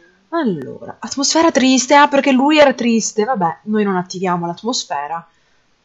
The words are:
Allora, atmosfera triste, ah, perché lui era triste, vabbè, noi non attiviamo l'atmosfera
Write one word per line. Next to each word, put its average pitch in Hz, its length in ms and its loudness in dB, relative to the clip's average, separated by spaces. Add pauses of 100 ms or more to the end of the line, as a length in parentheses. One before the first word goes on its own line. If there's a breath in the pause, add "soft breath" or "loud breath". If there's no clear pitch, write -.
(280 soft breath)
Allora, 190 720 -6
atmosfera 302 500 0
triste, 262 460 2
ah, 285 100 8
perché 277 240 2
lui 269 260 2
era 285 160 6
triste, 233 520 -2
vabbè, 202 380 -4
noi 214 200 -2
non 196 140 0
attiviamo 180 500 -4
l'atmosfera 165 840 -8 (560)